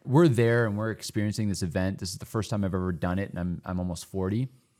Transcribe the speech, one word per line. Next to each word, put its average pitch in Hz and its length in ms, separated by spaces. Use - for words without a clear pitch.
we're 131 220
there 117 400
and 101 100
we're 110 140
experiencing 104 580
this 95 140
event. 92 340
This 92 140
is - 80
the - 60
first - 260
time 104 120
I've 92 120
ever 92 160
done 87 260
it, 98 140
and 87 80
I'm, 87 260
I'm 90 140
almost 90 260
forty. 98 440